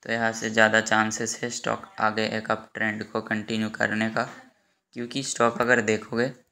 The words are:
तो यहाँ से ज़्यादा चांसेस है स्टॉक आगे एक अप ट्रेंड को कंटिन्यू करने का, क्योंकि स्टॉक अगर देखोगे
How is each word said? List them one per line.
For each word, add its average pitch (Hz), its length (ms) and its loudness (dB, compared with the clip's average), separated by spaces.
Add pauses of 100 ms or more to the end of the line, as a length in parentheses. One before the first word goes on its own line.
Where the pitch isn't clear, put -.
तो 113 100 -6
यहाँ 113 220 0
से 113 160 -4
ज़्यादा 110 320 6
चांसेस 110 600 0
है 120 100 -4
स्टॉक - 360 -4 (120)
आगे 110 320 0
एक 110 180 -4
अप - 240 -4
ट्रेंड 107 320 -2
को 110 160 -6
कंटिन्यू 110 480 -4
करने 110 400 -2
का, 117 180 -2 (680)
क्योंकि 123 280 -6
स्टॉक - 360 2
अगर 120 220 6
देखोगे 113 480 0 (220)